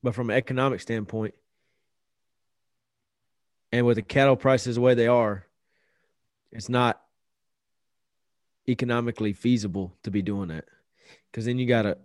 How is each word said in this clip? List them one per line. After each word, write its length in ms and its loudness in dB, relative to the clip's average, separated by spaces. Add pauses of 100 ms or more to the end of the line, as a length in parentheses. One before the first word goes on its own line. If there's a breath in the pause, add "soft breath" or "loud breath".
But 120 -2
from 160 -6
an 60 0
economic 440 -2
standpoint, 540 -8 (2500)
and 140 2
with 100 4
the 60 -4
cattle 340 4
prices 400 0
the 40 0
way 140 6
they 140 2
are, 380 0 (1040)
it's 160 -14
not 320 0 (1700)
economically 640 -2
feasible 680 -2
to 80 -8
be 120 -2
doing 260 -4
that. 160 -10 (680 soft breath)
'Cause 140 -8
then 120 -2
you 80 -2
gotta 380 2